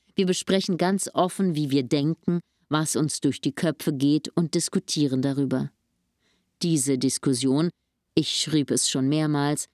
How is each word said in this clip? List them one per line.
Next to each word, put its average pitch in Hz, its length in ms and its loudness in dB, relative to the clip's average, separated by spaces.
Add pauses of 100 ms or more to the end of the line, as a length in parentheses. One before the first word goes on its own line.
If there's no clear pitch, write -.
(160)
Wir 196 100 2
besprechen 185 520 0
ganz 185 360 0
offen, 175 420 0
wie 147 160 0
wir 139 120 2
denken, 156 560 0 (300)
was 151 260 0
uns 139 240 0
durch 139 220 -2
die 143 100 -2
Köpfe 156 420 -2
geht 143 360 0
und - 240 -2
diskutieren 147 680 0
darüber. 135 500 -2 (920)
Diese 143 360 0
Diskussion, 135 720 0 (460)
ich 156 140 2
schrieb 147 420 0
es 123 180 0
schon 135 200 0
mehrmals, 147 640 0